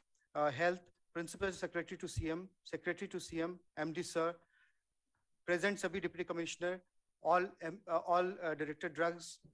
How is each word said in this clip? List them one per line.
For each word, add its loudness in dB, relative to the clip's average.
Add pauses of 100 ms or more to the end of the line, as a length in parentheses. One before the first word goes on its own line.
(360)
अ, 4
हेल्थ, 2 (340)
प्रिंसिपल -2
सेक्रेटरी -4
to -8
सीएम, -4 (260)
secretary -4
to -2
सीएम, -4 (200)
एमडी -4
सर, -2 (1000)
प्रेजेंट 2
सभी -2
डिप्टी -4
कमिश्नर, -2 (460)
all 8
M-, -8
अ, 2
all, 4
अ, 0
डायरेक्टर -4
ड्रग्स, -2 (140)